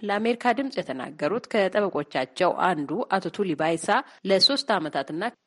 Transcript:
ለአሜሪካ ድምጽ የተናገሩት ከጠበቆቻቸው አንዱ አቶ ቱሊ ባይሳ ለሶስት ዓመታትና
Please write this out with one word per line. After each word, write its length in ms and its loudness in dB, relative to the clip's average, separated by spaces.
ለአሜሪካ 500 0
ድምጽ 240 -2
የተናገሩት 720 -4
ከጠበቆቻቸው 1040 0
አንዱ 280 0
አቶ 220 -2
ቱሊ 240 -2
ባይሳ 320 0
ለሶስት 480 4
ዓመታትና 500 -2